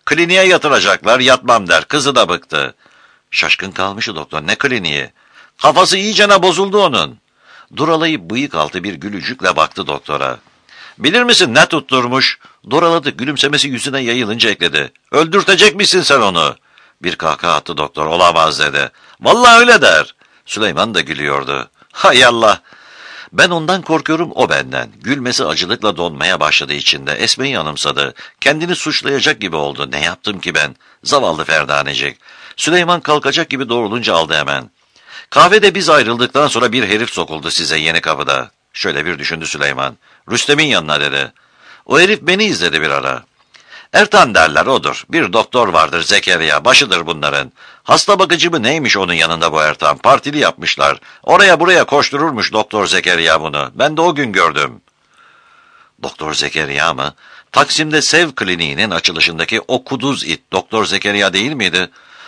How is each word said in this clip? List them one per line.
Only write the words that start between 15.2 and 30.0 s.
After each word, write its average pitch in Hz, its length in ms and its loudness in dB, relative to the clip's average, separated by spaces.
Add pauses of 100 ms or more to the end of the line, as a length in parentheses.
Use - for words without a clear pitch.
misin 185 260 2
sen 139 180 2
onu?" 85 360 2 (460)
Bir 87 140 -6
kahkaha 80 380 -2
attı 76 240 -4
doktor, 76 280 -4
"Olamaz." 80 540 2
dedi. 71 320 0 (300)
"Vallahi 240 380 6
öyle 233 220 6
der." 82 340 4 (300)
Süleyman 104 480 -2
da 87 80 0
gülüyordu. 69 680 -4 (220)
"Hay 131 340 4
Allah! 113 360 4 (720)
Ben 175 160 2
ondan 170 320 -2
korkuyorum, 156 540 -2
o 120 140 0
benden." 65 400 -4 (120)
Gülmesi 123 440 -4
acılıkla 87 520 -2
donmaya 85 420 -2
başladı 73 340 -2
içinde. 71 400 -4
Esme'yi 127 460 -4
anımsadı. 71 540 -4 (280)
Kendini 156 340 -2
suçlayacak 139 640 -2
gibi 87 140 -6
oldu. 71 360 -4
"Ne 71 120 -4